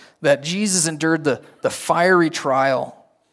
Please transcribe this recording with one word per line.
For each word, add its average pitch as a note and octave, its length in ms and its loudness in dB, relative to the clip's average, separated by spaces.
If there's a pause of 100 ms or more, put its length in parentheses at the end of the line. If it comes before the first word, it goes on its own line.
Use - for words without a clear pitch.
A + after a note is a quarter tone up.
(200)
that C#3+ 220 2
Jesus F#3 440 -2
endured D#3+ 360 -2
the, C3 180 0 (220)
the - 80 -2
fiery E3+ 580 2
trial C3+ 720 -2 (300)